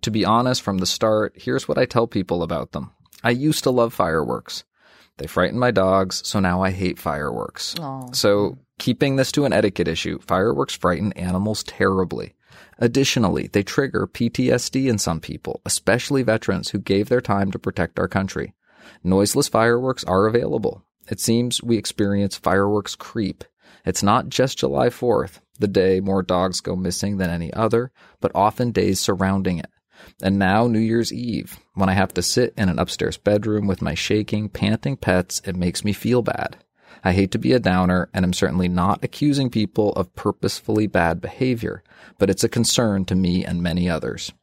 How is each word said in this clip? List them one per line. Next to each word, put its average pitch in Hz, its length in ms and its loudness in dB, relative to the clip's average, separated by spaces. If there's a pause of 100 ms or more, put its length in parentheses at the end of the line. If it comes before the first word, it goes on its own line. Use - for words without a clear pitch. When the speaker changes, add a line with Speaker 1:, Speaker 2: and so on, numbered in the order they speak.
Speaker 1:
To 117 100 -2
be 107 120 0
honest, 120 380 2
from 98 160 -2
the 92 80 0
start, 107 500 0
here's 127 320 -4
what 147 100 0
I 131 80 4
tell 117 200 2
people 87 380 -2
about 80 280 -6
them. 73 200 -10 (320)
I 120 80 2
used 143 320 0
to 135 80 2
love 120 220 2
fireworks. 78 680 -2 (540)
They 71 80 -10
frighten 90 320 0
my 123 140 2
dogs, 95 520 2
so - 160 -4
now 92 220 2
I 95 80 2
hate 92 300 -2
fireworks. 71 800 -6
Speaker 2:
Aw. 135 320 -10
Speaker 1:
So, 101 480 2 (180)
keeping 135 380 0
this 131 160 0
to 143 140 0
an 123 80 2
etiquette 95 340 2
issue, 82 320 -4
fireworks 120 560 0
frighten 90 380 0
animals 92 500 -4
terribly. 92 720 -2 (420)
Additionally, 120 680 2
they 101 160 0
trigger 131 420 -2
P 117 240 -2
T 127 220 0
S 123 180 0
D 135 180 0
in 110 120 0
some 82 200 -2
people, - 460 -10
especially - 560 0
veterans 110 480 0
who 104 100 -4
gave 98 300 0
their 123 120 2
time 98 300 0
to - 80 -8
protect - 380 -4
our 90 120 0
country. - 440 -4 (500)
Noiseless 101 440 2
fireworks 120 560 2
are 95 240 4
available. 113 580 -2 (240)
It 113 100 -6
seems 120 440 0
we 117 140 0
experience 101 600 -2
fireworks 98 560 0
creep. - 500 -6 (400)
It's 95 200 -2
not 110 260 2
just 127 300 0
July 135 300 2
fourth, - 520 -2 (180)
the 104 80 2
day 95 340 4
more 95 200 0
dogs 90 380 0
go 92 160 -6
missing 92 420 -2
than 92 120 -2
any 85 240 -4
other, 117 380 0 (280)
but - 160 -2
often 110 360 2
days 95 280 0
surrounding 95 580 0
it. - 140 -10 (500)
And 98 160 2
now 98 300 4
New 113 120 2
Year's 113 320 2
Eve, 120 460 -6 (160)
when 95 160 2
I 92 40 2
have 95 220 2
to 90 60 0
sit 123 360 0
in 98 120 2
an 85 100 -2
upstairs - 380 -2
bedroom 104 480 0
with 95 160 0
my 80 140 -2
shaking, 107 540 -2
panting 113 480 -2
pets, - 480 0
it 92 100 -4
makes 87 280 -2
me 104 100 0
feel 120 280 2
bad. - 360 -4 (460)
I 92 100 2
hate 95 180 2
to 110 80 -2
be 127 140 2
a 127 60 6
downer, 92 540 2
and 92 120 2
I'm 90 80 0
certainly 90 340 0
not 90 360 0
accusing 139 460 0
people 104 440 0
of 95 220 -4
purposefully 107 720 -2
bad 87 340 2
behavior, 123 600 -4 (380)
but 95 100 4
it's - 140 0
a 117 60 2
concern 107 560 0
to 92 100 0
me 90 300 2
and 87 180 -4
many 87 260 0
others. - 540 -6